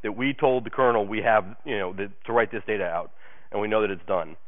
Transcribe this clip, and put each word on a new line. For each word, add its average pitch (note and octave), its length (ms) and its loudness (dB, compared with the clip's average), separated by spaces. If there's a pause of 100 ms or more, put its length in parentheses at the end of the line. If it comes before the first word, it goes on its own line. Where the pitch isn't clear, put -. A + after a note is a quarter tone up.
that G#2+ 100 -2
we C3 220 0
told B2+ 300 4
the A2+ 60 -6
kernel A#2 360 4
we G#2 160 -2
have, G#2+ 420 4
you B2 140 -2
know, F#2+ 160 -2
that, G2+ 160 -4 (140)
to A#2 100 -4
write A2+ 160 4
this A2 140 -6
data G2+ 220 -2
out, E2+ 240 -4 (400)
and G#2 120 -2
we G#2+ 40 -2
know A2 140 2
that G#2 100 2
it's F#2+ 140 -6
done. E2+ 320 -2 (120)